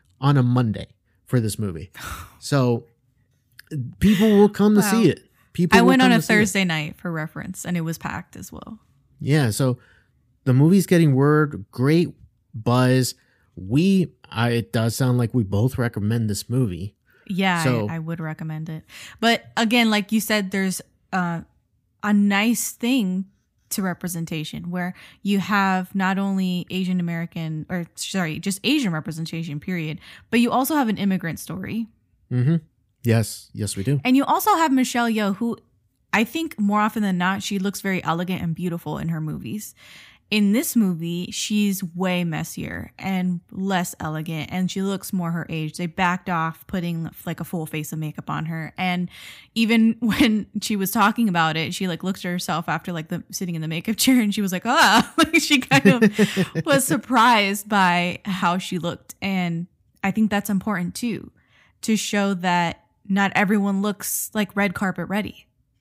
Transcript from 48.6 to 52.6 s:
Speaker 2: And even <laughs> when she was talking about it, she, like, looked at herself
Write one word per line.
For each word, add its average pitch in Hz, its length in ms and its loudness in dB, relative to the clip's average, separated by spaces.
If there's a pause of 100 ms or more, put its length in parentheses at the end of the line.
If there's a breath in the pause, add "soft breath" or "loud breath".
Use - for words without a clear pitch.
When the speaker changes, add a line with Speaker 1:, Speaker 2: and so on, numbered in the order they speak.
Speaker 2:
And 180 320 -2 (460 loud breath)
even 226 440 4
<laughs> - 20 -20
when 214 480 2 (160)
she 214 140 -2
was 190 120 -2
talking 220 400 2
about 160 280 2
it, 165 180 -2
she, 190 120 -4
like, 165 160 -4
looked 190 220 -4
at 180 60 -4
herself 170 360 -4